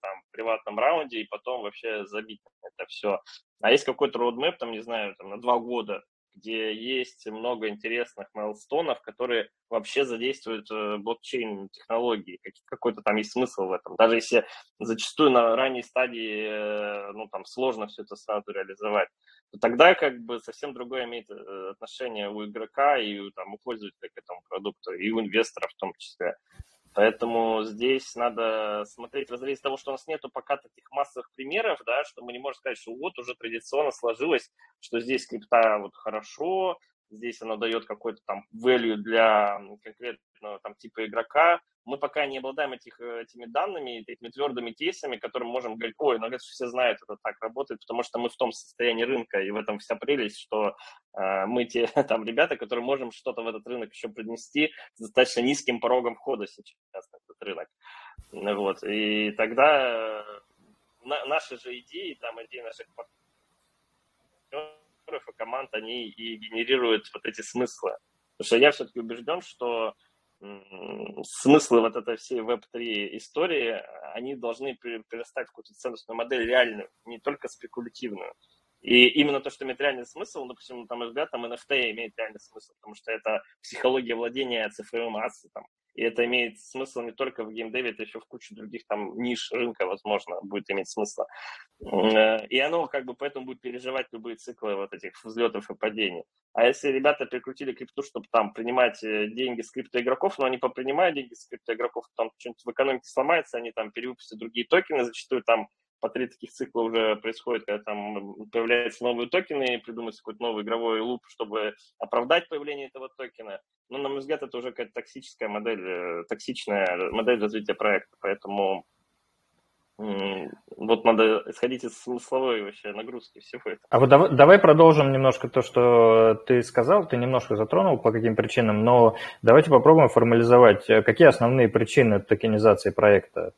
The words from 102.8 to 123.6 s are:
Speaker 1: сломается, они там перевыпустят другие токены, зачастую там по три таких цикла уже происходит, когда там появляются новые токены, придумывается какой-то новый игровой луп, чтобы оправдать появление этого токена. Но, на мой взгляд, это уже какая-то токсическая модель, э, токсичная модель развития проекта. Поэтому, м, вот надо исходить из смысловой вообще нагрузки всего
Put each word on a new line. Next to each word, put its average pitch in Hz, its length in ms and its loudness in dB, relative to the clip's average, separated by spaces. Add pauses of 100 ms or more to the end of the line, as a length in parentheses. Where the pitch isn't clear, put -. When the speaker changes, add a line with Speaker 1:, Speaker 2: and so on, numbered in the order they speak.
Speaker 1:
сломается, 143 520 -2
они 117 140 -10
там 107 200 -8
перевыпустят 120 460 -12
другие 113 280 -8
токены, 156 380 2
зачастую 120 400 -6
там 113 240 2 (320)
по 113 100 -4
три 127 180 -4
таких - 240 -18
цикла 117 300 -6
уже 113 340 0
происходит, 113 500 -6
когда 104 180 -4
там 104 500 -8 (180)
появляются 117 520 -2
новые 120 240 -2
токены, 139 560 -2
придумывается 113 380 -12
какой-то 107 200 -12
новый 110 220 -4
игровой 113 360 -2
луп, 120 280 -6
чтобы 107 460 -6 (240)
оправдать 127 500 0
появление 143 400 -10
этого 131 200 -16 (100)
токена. 113 420 -14 (300)
Но, 131 80 -10
на 139 120 -4
мой 139 100 -4
взгляд, 143 220 -4
это 127 160 -10
уже 123 120 -8
какая-то 113 240 -10
токсическая - 540 -12
модель, 104 380 -4
э, 87 420 -6
токсичная 98 840 -2
модель 117 280 2
развития 104 340 -2
проекта. - 460 -2
Поэтому, 98 640 -2 (1120)
м, 98 520 -6 (260)
вот 113 280 2
надо 110 440 6
исходить 123 360 -4
из 110 180 -10
смысловой 123 600 -2
вообще 104 300 -12
нагрузки 113 480 -14
всего - 260 -16